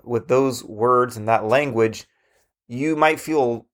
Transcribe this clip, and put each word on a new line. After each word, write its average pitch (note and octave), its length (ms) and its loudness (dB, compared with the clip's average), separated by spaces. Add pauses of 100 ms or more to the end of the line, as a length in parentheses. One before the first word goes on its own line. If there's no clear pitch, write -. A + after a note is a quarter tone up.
with A#2+ 240 -4
those C3 340 2
words B2 540 0
and G#2+ 100 -12
that A2 200 2
language, A2+ 600 0 (600)
you C#3 260 -4
might D#3 240 2
feel B2+ 560 -2